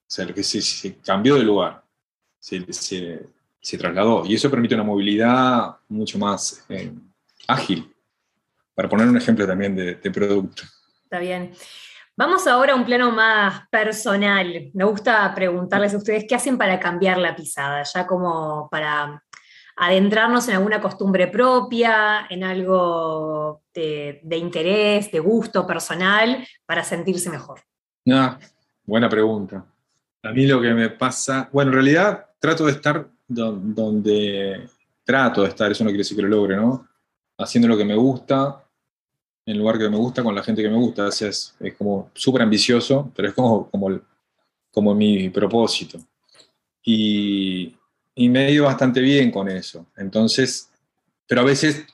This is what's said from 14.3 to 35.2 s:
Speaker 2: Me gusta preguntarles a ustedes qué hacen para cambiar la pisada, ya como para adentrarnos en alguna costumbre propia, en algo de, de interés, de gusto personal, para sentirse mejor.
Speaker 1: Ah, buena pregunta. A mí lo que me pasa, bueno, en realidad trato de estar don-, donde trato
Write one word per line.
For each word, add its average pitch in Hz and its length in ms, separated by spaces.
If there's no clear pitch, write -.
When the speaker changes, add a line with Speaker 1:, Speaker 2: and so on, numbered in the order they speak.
Speaker 2:
Me 190 120
gusta 202 500
preguntarles 185 580
a 208 60
ustedes 214 280
qué 254 80
hacen 247 220
para 190 240
cambiar 180 380
la 170 180
pisada, 143 460
ya 180 240
como 160 640
para 147 520
adentrarnos 214 720
en 214 60
alguna 208 260
costumbre 190 460
propia, 226 1040
en 180 120
algo 165 1200
de, 147 500
de 160 140
interés, 202 760
de 165 80
gusto 196 460
personal, 196 840
para 165 180
sentirse 175 460
mejor. 139 320
Speaker 1:
Ah, 131 280
buena 113 240
pregunta. 107 520
A 110 100
mí 131 140
lo 135 120
que 117 140
me 113 160
pasa, 127 640
bueno, 139 180
en 131 40
realidad 156 500
trato 156 260
de 147 80
estar 147 340
don-, 110 460
donde 104 960
trato 123 380